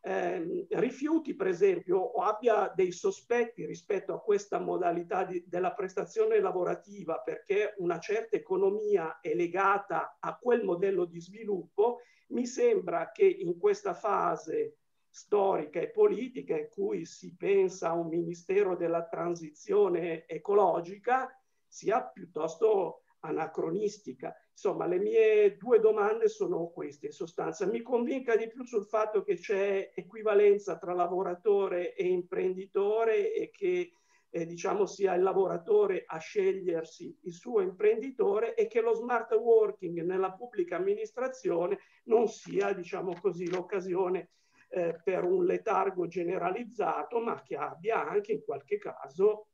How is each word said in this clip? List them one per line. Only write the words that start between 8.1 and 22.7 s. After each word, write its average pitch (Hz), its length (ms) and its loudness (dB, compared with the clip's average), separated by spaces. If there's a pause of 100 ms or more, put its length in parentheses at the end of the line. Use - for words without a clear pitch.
economia 196 840 0
è 160 140 -2
legata 175 880 0
a 165 180 -8
quel 240 260 2
modello 185 400 0
di 170 160 -12
sviluppo, 208 760 -2 (300)
mi 240 180 -2
sembra 175 640 0
che 196 160 4
in 175 320 0
questa 196 340 0
fase 165 840 -2 (340)
storica 185 720 0
e 156 100 -4
politica 226 680 2
in 453 140 -4
cui 202 340 -4
si 175 320 -18
pensa 185 520 2
a 170 60 0
un 170 140 -2
ministero 175 680 0
della 170 300 0
transizione 170 1200 0
ecologica 202 1000 0 (380)
sia - 380 -2
piuttosto 180 1000 -2 (180)